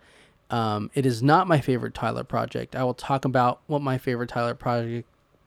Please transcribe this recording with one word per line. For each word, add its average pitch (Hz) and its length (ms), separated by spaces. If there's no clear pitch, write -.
Um, 107 420
it 131 140
is 117 160
not 170 240
my 160 120
favorite 120 360
Tyler 117 280
project. 120 520
I 127 80
will 123 100
talk 139 320
about 123 400
what 147 160
my 131 160
favorite 123 320
Tyler 120 240
project, 117 540